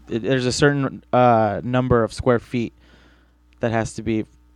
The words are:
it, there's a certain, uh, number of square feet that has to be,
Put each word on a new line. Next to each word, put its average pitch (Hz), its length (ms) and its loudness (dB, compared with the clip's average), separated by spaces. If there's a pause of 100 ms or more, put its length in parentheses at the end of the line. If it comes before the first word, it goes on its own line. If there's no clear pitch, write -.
it, 113 140 -4
there's 127 240 -2
a 127 60 -2
certain, 143 600 0
uh, 113 500 4
number 123 400 0
of 107 120 -4
square 120 240 0
feet 117 340 -6 (880)
that 113 120 -2
has 110 240 -2
to 117 60 -12
be, 110 220 -2 (320)